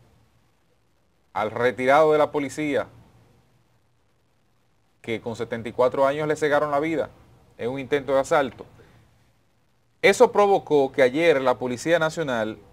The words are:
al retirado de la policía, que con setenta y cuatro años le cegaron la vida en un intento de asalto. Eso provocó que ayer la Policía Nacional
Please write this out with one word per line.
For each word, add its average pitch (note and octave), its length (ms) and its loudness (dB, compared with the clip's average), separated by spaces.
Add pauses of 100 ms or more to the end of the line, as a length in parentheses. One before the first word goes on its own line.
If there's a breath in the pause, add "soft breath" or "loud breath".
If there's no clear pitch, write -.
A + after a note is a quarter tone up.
(1300)
al G#2 180 -4
retirado B2+ 600 2
de D3+ 60 2
la D3 140 2
policía, C#3+ 560 -4 (2250)
que A2+ 200 -8
con A2+ 140 -10
setenta A#2 340 -8
y - 20 -14
cuatro B2+ 360 0
años D3+ 200 -4
le D3+ 80 0
cegaron D3 360 0
la C#3+ 80 0
vida D#3 320 -4 (480)
en A#2 100 -6
un C3+ 100 -8
intento C3+ 360 -2
de C3+ 60 2
asalto. C#3 440 -2 (1400 soft breath)
Eso G3+ 300 4
provocó E3 600 2
que C3+ 120 2
ayer C#3+ 380 4
la B2+ 180 0
Policía C3 400 -2
Nacional C3 580 -4 (160)